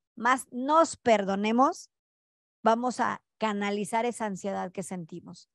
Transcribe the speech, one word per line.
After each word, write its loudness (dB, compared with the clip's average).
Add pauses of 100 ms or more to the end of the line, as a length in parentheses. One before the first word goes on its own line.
(160)
más 0
nos 2
perdonemos, 2 (720)
vamos 2
a -2 (160)
canalizar -2
esa -4
ansiedad -6
que -8
sentimos. -14